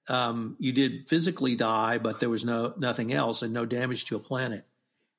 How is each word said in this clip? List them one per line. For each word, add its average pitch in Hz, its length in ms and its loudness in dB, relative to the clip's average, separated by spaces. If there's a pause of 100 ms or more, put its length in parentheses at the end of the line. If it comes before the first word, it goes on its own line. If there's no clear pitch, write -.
Um, 117 500 0
you 127 140 0
did 131 360 2
physically 160 480 2
die, 113 400 2
but 110 240 -2
there 123 80 0
was 113 160 0
no, 120 320 0
nothing 120 360 0
else 117 280 0
and 117 140 -4
no 120 100 0
damage 123 420 -2
to 151 100 -4
a - 40 -4
planet. 127 460 -4 (520)